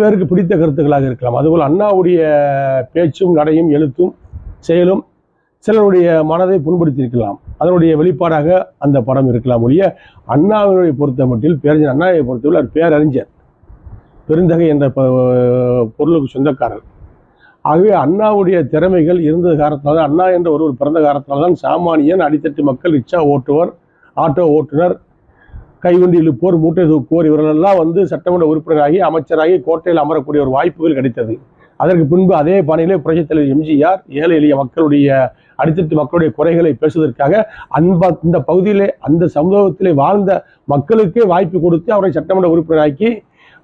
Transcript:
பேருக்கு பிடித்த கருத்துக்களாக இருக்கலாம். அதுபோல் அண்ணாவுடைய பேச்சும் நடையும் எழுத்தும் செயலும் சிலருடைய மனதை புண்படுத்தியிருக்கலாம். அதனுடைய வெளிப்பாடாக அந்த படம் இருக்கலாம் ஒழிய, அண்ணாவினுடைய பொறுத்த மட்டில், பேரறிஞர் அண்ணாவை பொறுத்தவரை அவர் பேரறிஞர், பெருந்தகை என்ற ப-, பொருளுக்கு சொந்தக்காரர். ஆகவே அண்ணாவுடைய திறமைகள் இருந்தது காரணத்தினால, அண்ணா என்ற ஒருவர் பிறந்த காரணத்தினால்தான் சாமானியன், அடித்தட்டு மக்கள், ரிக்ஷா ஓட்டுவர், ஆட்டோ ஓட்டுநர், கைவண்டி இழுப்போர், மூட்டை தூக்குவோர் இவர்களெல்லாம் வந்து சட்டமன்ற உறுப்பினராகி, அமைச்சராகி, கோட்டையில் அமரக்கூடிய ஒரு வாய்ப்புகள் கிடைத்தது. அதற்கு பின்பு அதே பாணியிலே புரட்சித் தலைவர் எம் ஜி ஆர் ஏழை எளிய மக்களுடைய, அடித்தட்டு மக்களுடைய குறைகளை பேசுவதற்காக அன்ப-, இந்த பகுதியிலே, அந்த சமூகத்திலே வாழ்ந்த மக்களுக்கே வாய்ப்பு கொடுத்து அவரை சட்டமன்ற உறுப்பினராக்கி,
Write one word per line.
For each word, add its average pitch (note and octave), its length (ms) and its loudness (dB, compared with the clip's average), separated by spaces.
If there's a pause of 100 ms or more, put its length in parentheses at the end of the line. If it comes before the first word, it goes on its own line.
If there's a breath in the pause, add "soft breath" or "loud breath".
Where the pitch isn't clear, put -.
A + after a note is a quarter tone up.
பேருக்கு G3+ 300 2
பிடித்த F3+ 300 0
கருத்துக்களாக C#3+ 480 0
இருக்கலாம். B2 320 -4
அதுபோல் D#3 260 2
அண்ணாவுடைய F3+ 540 0 (720)
பேச்சும் E3+ 460 0
நடையும் D#3+ 380 2
எழுத்தும் D#3 360 -2 (540)
செயலும் F3 340 2 (640)
சிலருடைய G3+ 420 2 (220)
மனதை F#3 360 0
புண்படுத்தியிருக்கலாம். B2+ 720 -2 (240)
அதனுடைய E3 380 2
வெளிப்பாடாக D#3+ 480 0 (380)
அந்த C#3+ 120 2 (100)
படம் C3 240 0
இருக்கலாம் A#2+ 340 -2
ஒழிய, D#3 180 2 (520 soft breath)
அண்ணாவினுடைய F#3+ 640 2
பொறுத்த C#3 320 -2
மட்டில், C3+ 320 -2
பேரறிஞர் D3+ 300 2
அண்ணாவை E3+ 360 0
பொறுத்தவரை C3+ 300 -2
அவர் C3+ 160 -4
பேரறிஞர், D3+ 540 0 (1000)
பெருந்தகை E3 460 0
என்ற C#3+ 140 0 (100)
ப-, B2 920 0 (100)
பொருளுக்கு D3+ 380 -2
சொந்தக்காரர். C3 480 -4 (840 soft breath)
ஆகவே F3+ 220 2
அண்ணாவுடைய F#3 760 0
திறமைகள் F3 520 0
இருந்தது D#3+ 440 0
காரணத்தினால, D3 320 -2
அண்ணா E3 340 0
என்ற F3 220 0
ஒருவர் D3 260 -2
பிறந்த D3 220 -2
காரணத்தினால்தான் C#3+ 540 0 (100)
சாமானியன், E3 580 0
அடித்தட்டு D3+ 400 -2
மக்கள், D3 300 -2
ரிக்ஷா C#3+ 240 -2
ஓட்டுவர், D3 580 0 (420 soft breath)
ஆட்டோ D3+ 240 -2
ஓட்டுநர், D#3 600 0 (800 soft breath)
கைவண்டி F3+ 400 4
இழுப்போர், E3 400 0
மூட்டை E3 240 0
தூக்குவோர் D#3 420 0
இவர்களெல்லாம் D#3 520 2
வந்து E3+ 300 0
சட்டமன்ற E3 480 -2
உறுப்பினராகி, D#3 420 0
அமைச்சராகி, D#3+ 640 0
கோட்டையில் E3 400 0
அமரக்கூடிய D3 240 -4
ஒரு D3 220 0
வாய்ப்புகள் D#3+ 440 -2
கிடைத்தது. B2 460 -4 (360 soft breath)
அதற்கு D#3+ 300 0
பின்பு F3+ 300 2
அதே F3 260 2
பாணியிலே E3 360 0
புரட்சித் D#3+ 300 -2
தலைவர் D3 300 0
எம் D#3 60 0
ஜி D3+ 200 0
ஆர் F#3 260 0
ஏழை D#3+ 260 -2
எளிய D3 200 2
மக்களுடைய, C#3 800 0 (240 soft breath)
அடித்தட்டு D#3+ 360 -2
மக்களுடைய D3+ 400 0
குறைகளை E3 400 0
பேசுவதற்காக D#3 760 -2 (280 loud breath)
அன்ப-, F3 480 2
இந்த F3 160 0
பகுதியிலே, F3+ 600 0
அந்த D#3+ 360 0
சமூகத்திலே F#3 580 0
வாழ்ந்த F#3 520 0 (180 soft breath)
மக்களுக்கே G#3+ 600 0
வாய்ப்பு F3 340 0
கொடுத்து E3+ 340 0
அவரை G3 180 0
சட்டமன்ற E3 440 0
உறுப்பினராக்கி, D#3+ 680 -2 (380 soft breath)